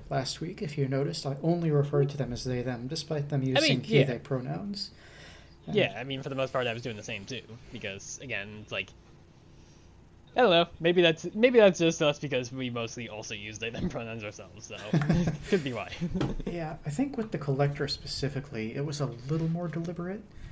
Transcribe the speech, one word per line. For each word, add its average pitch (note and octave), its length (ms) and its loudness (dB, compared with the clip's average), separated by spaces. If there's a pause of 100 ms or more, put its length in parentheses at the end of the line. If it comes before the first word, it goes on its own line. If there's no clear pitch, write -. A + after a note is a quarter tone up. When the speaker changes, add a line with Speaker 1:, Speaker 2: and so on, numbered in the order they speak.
(120)
Speaker 1:
last C3+ 300 -2
week, F3 200 -8
if E3 160 -6
you C#3 100 2
noticed. C#3 380 0
I C#3 160 -2
only E3 300 2
referred C#3+ 380 4
to - 80 -8
them A#2+ 140 -2
as A#2 120 -6
they, B2 180 0
them, B2 260 -4
despite D3 420 -4
them C#3+ 120 2
Speaker 2:
I C3 40 0
mean, C3 100 2
Speaker 1:
using D4 280 4
he, G#3+ 160 6
Speaker 2:
yeah. C#3 60 8
Speaker 1:
they A#2+ 140 -2
pronouns. E3 720 -4 (720)
And G3+ 100 -2
Speaker 2:
Yeah, F3 240 2
I B2 40 -6
mean, C3+ 180 -6
for C#3+ 80 -6
the C3+ 60 -6
most C3 180 -2
part, A#2+ 140 2
I A2+ 60 0
was A#2+ 80 -6
doing A#2+ 140 -6
the G#2 80 -12
same, G#2 220 -8
too, A#2 160 -8 (320)
because, G2+ 480 -10
again, G#2+ 400 -8
it's G#2+ 100 -14
like, G2 180 -6 (1500)
I B3 60 6
don't A3 100 8
know, E3+ 160 6 (120)
maybe F3 220 6
that's, E3 320 6
maybe A#3+ 240 6
that's G3+ 220 10
just E3 240 4
us D3 160 4
because B2+ 320 -2
we C3 180 -4
mostly A#2 400 -6
also G#2+ 240 -10
use G#2+ 240 -10
they, A2+ 140 -6
them - 180 -2
<laughs> - 0 -
pronouns A2+ 340 -6
ourselves, G#2 440 -12
so G#2 100 -12 (560)
Speaker 1:
<laughs> - 160 -10
Speaker 2:
could F#3 140 2
be C3 100 -2
why. G2+ 180 -6 (300)
<laughs> - 240 -4
Speaker 1:
Yeah, E3 300 -6 (100)
I D3+ 60 -4
think C#4 260 -2
with A3 140 -4
The D#3+ 80 -4
Collector C#3+ 480 0
specifically, B2+ 880 -4
it C#3 100 -2
was D3 160 -4
a C3 60 0 (220)
little D#3+ 200 0
more E3+ 180 -2
deliberate, F3 540 -6 (300)